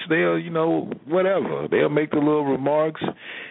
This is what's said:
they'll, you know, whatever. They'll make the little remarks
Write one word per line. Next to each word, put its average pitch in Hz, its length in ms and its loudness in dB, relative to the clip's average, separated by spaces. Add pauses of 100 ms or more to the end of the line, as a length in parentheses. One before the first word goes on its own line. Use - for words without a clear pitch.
they'll, 170 300 2
you 170 120 -6
know, 165 380 0 (160)
whatever. 160 640 0
They'll 127 200 4
make 151 240 0
the 156 60 2
little 151 260 2
remarks 147 580 0 (480)